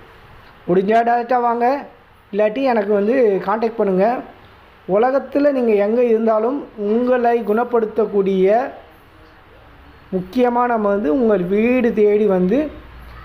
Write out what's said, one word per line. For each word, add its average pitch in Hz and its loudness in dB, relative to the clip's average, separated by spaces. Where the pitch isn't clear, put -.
முடிஞ்சா 190 2
டைரக்டா 240 0
வாங்க, 240 0
இல்லாட்டி 214 0
எனக்கு 220 0
வந்து 208 2
கான்டாக்ட் 226 -2
பண்ணுங்க. 202 0
உலகத்துல 269 0
நீங்க 247 0
எங்க 208 2
இருந்தாலும் 226 0
உங்களை 233 0
குணப்படுத்தக்கூடிய 208 0
முக்கியமான 240 -2
மருந்து 208 -2
உங்கள் 214 2
வீடு 226 0
தேடி 208 2
வந்து 196 0